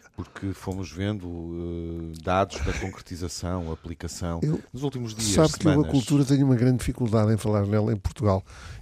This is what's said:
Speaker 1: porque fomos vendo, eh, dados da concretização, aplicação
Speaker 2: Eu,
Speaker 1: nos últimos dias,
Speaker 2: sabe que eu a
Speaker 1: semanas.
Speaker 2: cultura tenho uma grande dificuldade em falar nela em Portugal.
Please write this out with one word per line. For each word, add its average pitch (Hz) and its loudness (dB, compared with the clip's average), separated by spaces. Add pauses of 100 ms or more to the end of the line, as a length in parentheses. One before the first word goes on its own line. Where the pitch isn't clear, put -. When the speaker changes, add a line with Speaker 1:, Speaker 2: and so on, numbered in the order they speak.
(140)
Speaker 1:
porque - -8
fomos 92 -8
vendo, 98 -4 (880)
eh, 82 -14
dados 95 0
da 95 -2
concretização, 90 -6
aplicação 85 -6
Speaker 2:
Eu, 151 0 (100)
Speaker 1:
nos 127 -8
últimos 123 -6
dias, 107 -2
Speaker 2:
sabe 151 4
que 180 0
eu 151 6
a - 4
Speaker 1:
semanas. 147 2
Speaker 2:
cultura 139 4
tenho 139 4
uma 131 6
grande 123 4
dificuldade 113 2
em 110 4
falar 104 2
nela 107 2
em 107 0
Portugal. 95 0 (380)